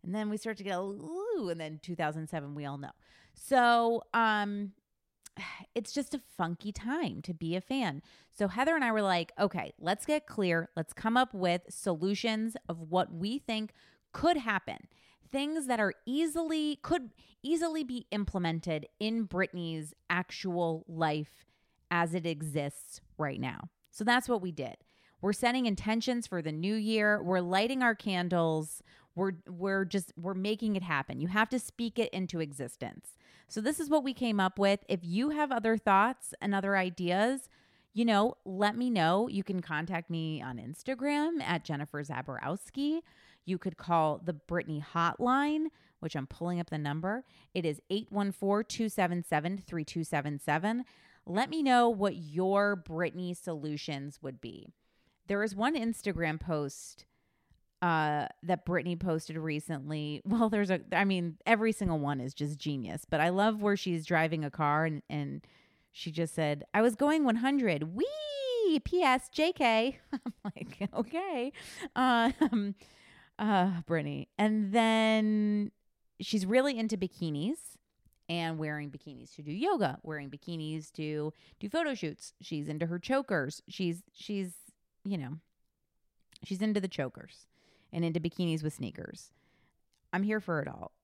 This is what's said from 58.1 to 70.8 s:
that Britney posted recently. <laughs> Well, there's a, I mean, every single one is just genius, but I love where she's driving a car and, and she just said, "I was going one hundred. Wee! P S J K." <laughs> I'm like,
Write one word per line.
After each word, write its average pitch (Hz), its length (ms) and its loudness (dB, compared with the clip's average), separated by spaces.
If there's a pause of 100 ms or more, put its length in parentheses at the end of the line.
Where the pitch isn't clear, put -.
that 170 220 0
Britney 175 340 0
posted 160 380 -2
recently. 151 840 -4
<laughs> - 20 -8
Well, 226 240 4
there's 202 200 2
a, 185 120 2 (100)
I 190 140 4
mean, 175 400 0
every 220 260 4
single 180 280 0
one 143 220 0
is 131 120 -6
just 147 260 -6
genius, 131 500 -4
but 156 120 2
I 165 80 4
love 208 320 2
where 202 160 2
she's 170 280 -2
driving 160 380 2
a 143 80 -4
car 151 340 2
and, 156 240 -2
and 143 320 -4 (520)
she - 180 -8
just 160 240 -2
said, 147 380 0
"I 208 80 6
was 226 140 6
going 294 280 4
one 233 140 4
hundred. 220 580 2
Wee! 523 880 0
P 359 180 2
S 262 280 4
J 320 220 2
K." 240 540 2
<laughs> - 80 -10
I'm 247 200 -6 (100)
like, - 500 -6